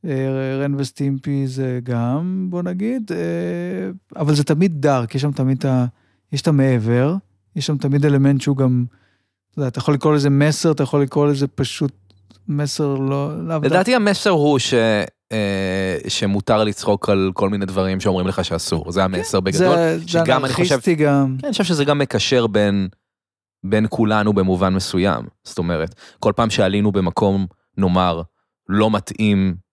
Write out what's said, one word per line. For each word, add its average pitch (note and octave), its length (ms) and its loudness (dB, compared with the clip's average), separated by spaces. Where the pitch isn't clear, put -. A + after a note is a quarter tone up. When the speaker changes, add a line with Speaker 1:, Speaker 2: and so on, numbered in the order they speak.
Speaker 1:
אה, C3+ 540 -2
רן C#3+ 160 -2
וסטימפי C#3 720 -2
זה B2+ 360 -4
גם, C#3+ 680 -2
בוא F3 120 -4
נגיד, G3+ 500 -4
אה, F3 1080 -6
אבל D3+ 140 2
זה D3 80 2
תמיד D#3 380 0
דארק, C3 340 2
יש C3 60 0
שם D3 100 0
תמיד C3+ 340 0
ה-, C3 200 2
יש C#3+ 100 -4
את - 60 0
המעבר, C3 680 2
יש D3+ 100 -4
שם D3+ 120 -2
תמיד C#3+ 280 0
אלמנט C#3 360 4
שהוא C#3 160 0
גם, B2 280 2
אתה - 80 -12
יודע, C#3 80 -2
אתה B2 120 -6
יכול - 140 0
לקרוא D3+ 200 2
לזה C#3+ 160 2
מסר, D3 420 2
אתה D3 120 0
יכול C#3+ 180 0
לקרוא D3 260 0
לזה C#3 200 0
פשוט C#3 440 -4
מסר C#3+ 480 -2
לא, C#3 420 -2
לאו E3 100 -8
דווקא. D#3 180 -2
Speaker 2:
לדעתי F#3 300 2
המסר G#3 340 2
הוא D3 300 4
ש-, - 140 -2
אה, F#2+ 680 -2
שמותר G#2 560 0
לצחוק G#2 460 -2
על F#2+ 240 2
כל G2 160 0
מיני G2+ 160 -4
דברים F#2+ 340 -2
שאומרים F#2 280 0
לך F#2 180 -2
שאסור. E2 460 -4
זה F#2+ 120 2
המסר F#2 340 -2
Speaker 1:
כן, F#2 60 0
Speaker 2:
בגדול, F3 320 2
Speaker 1:
זה, E3 240 2
זה E3 80 -12
Speaker 2:
שגם D3 380 2
אני C3 80 -2
חושב F3 200 2
Speaker 1:
אנרכיסטי E3 220 2
גם. C#3+ 440 2
Speaker 2:
כן, D4 80 -8
אני C#4 40 -4
חושב G#3 120 -2
שזה D#3+ 220 0
גם C#3+ 120 2
מקשר B2 500 0
בין, G2+ 400 2
בין G#2+ 260 0
כולנו G#2+ 440 2
במובן F#2 400 2
מסוים. F#2 500 0
זאת - 140 -12
אומרת, E2+ 380 -4
כל G#2 160 0
פעם A2+ 140 0
שעלינו G2+ 420 2
במקום, G2 560 0
נאמר, F2+ 440 2
לא G#2+ 220 2
מתאים G2+ 640 0